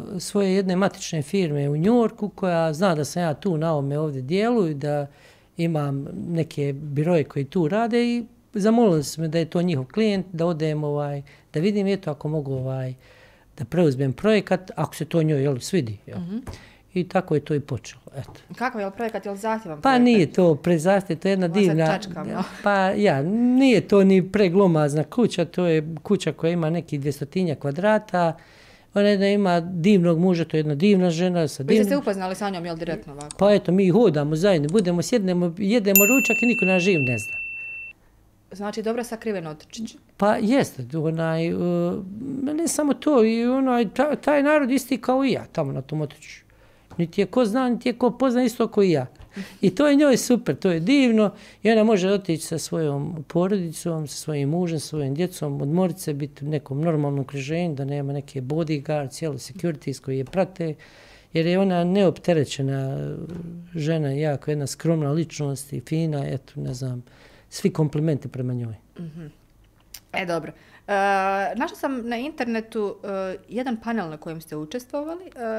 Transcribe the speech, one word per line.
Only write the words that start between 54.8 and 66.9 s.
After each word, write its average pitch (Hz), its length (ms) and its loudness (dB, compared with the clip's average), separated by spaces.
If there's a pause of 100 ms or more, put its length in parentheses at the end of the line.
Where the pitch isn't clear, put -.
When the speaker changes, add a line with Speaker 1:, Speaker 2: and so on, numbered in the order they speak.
Speaker 1:
svojim 143 280 -4
djecom, 151 460 -4
odmorit 170 380 0
se, 151 140 -6
biti 143 320 -8
u 147 40 -6
nekom 147 320 -4
normalnom 147 380 0
okruženju, 143 560 -4
da 135 100 -6
nema 143 280 -6
neke 139 280 -8
bodyguard, 151 680 -4
cijelo 147 280 -8
securities 151 640 -8
koji 135 180 -6
je 131 80 -4
prate, 170 500 -4 (580)
jer 160 120 2
je 180 140 2
ona 180 240 2
neopterećena 143 1120 0 (760)
žena, 156 380 -2
jako 147 400 -2
jedna 147 160 -2
skromna 156 440 0
ličnost 147 640 -4
i 135 80 -6
fina, 156 460 -2
eto, 143 280 -8
ne 143 180 -6
znam, 123 300 -8 (460)